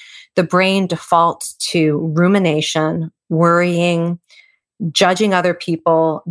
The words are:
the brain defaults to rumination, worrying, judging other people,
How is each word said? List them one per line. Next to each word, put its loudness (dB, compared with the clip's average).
the 2
brain 0
defaults -2
to 0
rumination, 0
worrying, 0
judging 0
other 2
people, -2